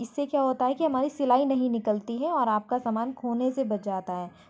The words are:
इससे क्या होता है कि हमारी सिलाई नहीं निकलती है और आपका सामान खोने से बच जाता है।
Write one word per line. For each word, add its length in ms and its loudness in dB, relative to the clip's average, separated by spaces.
इससे 260 -4
क्या 140 0
होता 240 2
है 100 2
कि 100 0
हमारी 260 2
सिलाई 360 4
नहीं 240 2
निकलती 480 -2
है 120 -2
और 200 2
आपका 280 0
सामान 360 -2
खोने 380 -2
से 140 -2
बच 160 -2
जाता 300 -4
है। 180 -6